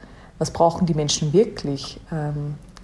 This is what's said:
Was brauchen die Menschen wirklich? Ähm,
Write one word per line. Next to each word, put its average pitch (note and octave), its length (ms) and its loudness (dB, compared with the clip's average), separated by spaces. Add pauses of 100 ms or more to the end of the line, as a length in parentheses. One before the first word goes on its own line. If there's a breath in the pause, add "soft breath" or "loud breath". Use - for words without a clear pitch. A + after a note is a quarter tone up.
(380 loud breath)
Was D#3+ 120 0
brauchen E3+ 360 4
die E3 80 2
Menschen D3+ 380 0
wirklich? D3+ 640 0 (140)
Ähm, D3 440 -4 (280)